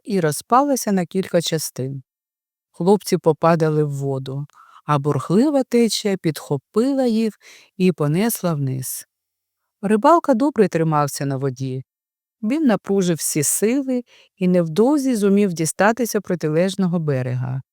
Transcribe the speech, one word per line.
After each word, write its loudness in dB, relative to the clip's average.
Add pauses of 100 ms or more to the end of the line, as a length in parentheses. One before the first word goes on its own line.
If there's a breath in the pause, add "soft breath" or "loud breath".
і -2
розпалася 0
на 0
кілька -2
частин. -6 (680)
Хлопці 0
попадали 2
в -4
воду, -6 (380 soft breath)
а 0
бурхлива 0
течія 0
підхопила -2
їх 0 (420 loud breath)
і 2
понесла 0
вниз. -6 (760)
Рибалка 4
добре 2
тримався 0
на -4
воді. -6 (580)
Він 0
напружив 0
всі -4
сили 0 (340 soft breath)
і 0
невдовзі 2
зумів 2
дістатися 0
протилежного -2
берега. -4 (100)